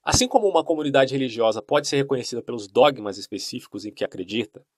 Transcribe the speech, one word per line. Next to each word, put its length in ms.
Assim 260
como 200
uma 160
comunidade 500
religiosa 480
pode 260
ser 100
reconhecida 440
pelos 260
dogmas 500
específicos 680
em 60
que 120
acredita 640